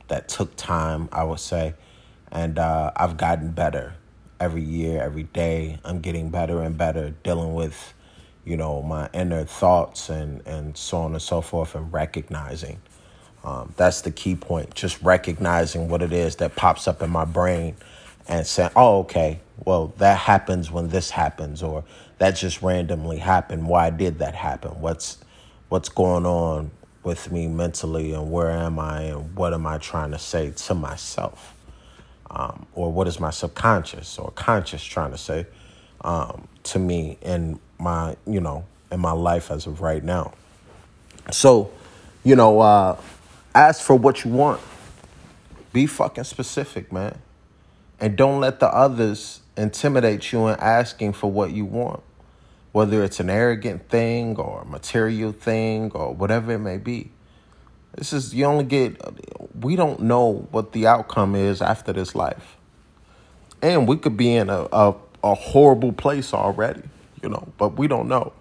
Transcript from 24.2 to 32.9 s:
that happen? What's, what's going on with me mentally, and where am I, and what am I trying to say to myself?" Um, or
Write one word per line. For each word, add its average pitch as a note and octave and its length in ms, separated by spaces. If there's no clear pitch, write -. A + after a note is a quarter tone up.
that C#2+ 140
happen? D#2 460
What's, - 380
what's F#2 220
going F2+ 340
on E2 460
with F2 280
me E2+ 160
mentally, D#2+ 680
and D#2 180
where E2+ 180
am E2 280
I, D#2 240
and D#2 340
what F2 160
am E2 140
I D#2 100
trying D2+ 360
to D2+ 60
say D#2 320
to - 240
myself?" - 800
Um, - 420
or E2+ 180